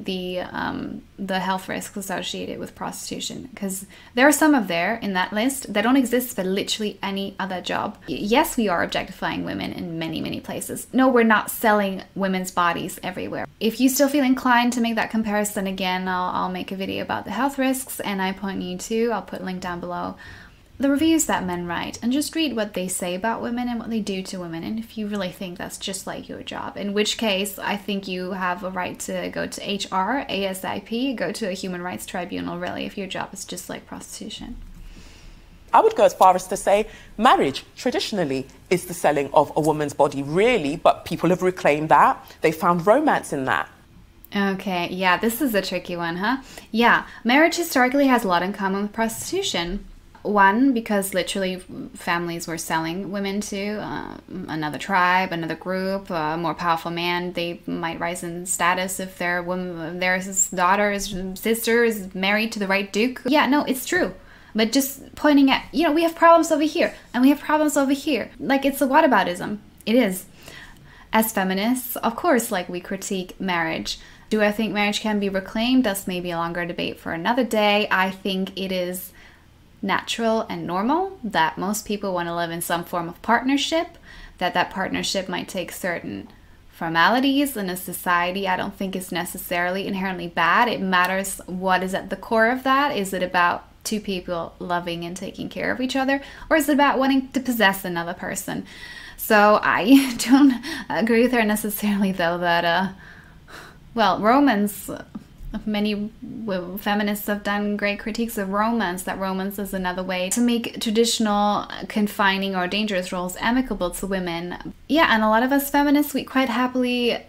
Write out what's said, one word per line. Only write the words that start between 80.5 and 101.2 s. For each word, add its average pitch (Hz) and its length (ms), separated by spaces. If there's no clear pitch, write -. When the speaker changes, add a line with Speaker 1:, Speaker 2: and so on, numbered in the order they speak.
Speaker 1:
normal 294 560
that 170 360
most 190 280
people 202 280
want 175 120
to 170 80
live 170 160
in 170 120
some 170 240
form 170 240
of - 120
partnership, 277 760
that 175 160
that 180 160
partnership 185 580
might - 180
take 175 280
certain 165 520
formalities 254 840
in 196 120
a 180 60
society. 180 720
I 185 80
don't 196 180
think 190 220
it's 185 160
necessarily 180 760
inherently 185 440
bad. 185 400
It 190 100
matters 190 680
what 185 360
is 185 100
at 185 160
the 196 60
core 220 340
of 254 140
that. 277 320
Is 190 160
it 180 100
about 180 440
two 214 160
people 180 580
loving 175 460
and 175 140
taking - 320
care 180 200
of 214 120
each 254 160
other, 269 240
or 302 60
is 294 140
it 302 60
about 269 220
wanting 262 360
to 262 80
possess 214 420
another 170 300
person? 180 520
So 208 440
I 233 540
<laughs> - 20
don't 262 460
agree 226 340